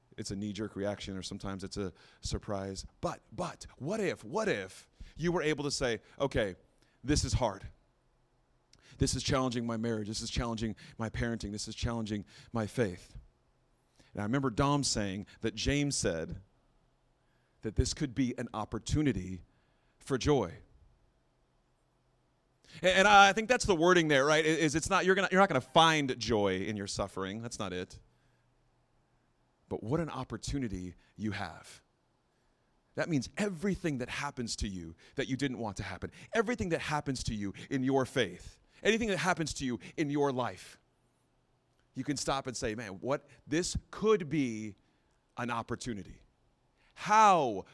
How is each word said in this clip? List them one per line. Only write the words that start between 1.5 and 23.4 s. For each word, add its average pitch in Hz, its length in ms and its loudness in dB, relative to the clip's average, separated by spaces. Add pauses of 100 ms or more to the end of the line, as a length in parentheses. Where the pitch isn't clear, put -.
it's 95 140 -10
a 95 140 -4 (280)
surprise. 98 640 -6 (160)
But, - 200 -6 (140)
but, - 320 -8 (120)
what 180 200 -6
if, 160 240 -2
what 147 260 -2
if 101 380 -4 (300)
you 170 160 0
were 170 100 0
able 147 220 0
to 143 80 -2
say, 120 260 0 (220)
"Okay, 110 340 0 (480)
this 139 220 2
is 131 80 -2
hard. 101 320 0 (1300)
This 135 180 2
is 131 80 -4
challenging 123 420 0
my 117 100 -2
marriage. 110 300 -2
This 110 160 -6
is 117 80 -8
challenging 113 460 -2 (200)
my 113 120 -4
parenting. 113 420 -4
This 104 160 -8
is 110 80 -10
challenging 110 500 -4 (280)
my 110 160 -2
faith." 98 480 -4 (960)
And - 80 -8
I 104 40 -2
remember 135 260 0
Dom 143 340 2
saying 101 420 -2 (140)
that 110 160 -4
James 139 400 0
said 85 400 -2 (1300)
that 110 120 -6
this - 200 2
could 135 200 -4
be 127 240 0
an 123 160 -6
opportunity 104 840 -2 (580)
for 135 200 -2
joy. 131 340 0 (2250)
A-, 180 140 4
and 190 100 8
I 202 260 10
think 220 160 -2